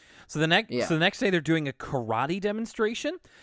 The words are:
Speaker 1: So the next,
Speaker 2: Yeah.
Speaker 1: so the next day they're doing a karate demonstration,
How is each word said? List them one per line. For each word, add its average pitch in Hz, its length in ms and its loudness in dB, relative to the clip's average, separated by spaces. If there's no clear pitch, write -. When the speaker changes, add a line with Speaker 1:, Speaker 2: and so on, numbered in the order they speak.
Speaker 1:
So - 140 -6
the 160 80 2
next, 202 240 2
Speaker 2:
Yeah. 233 140 2
Speaker 1:
so 170 80 0
the 156 60 2
next 180 200 2
day 226 100 2
they're 175 100 2
doing 156 280 0
a 131 40 -4
karate 127 680 -2
demonstration, 226 760 -2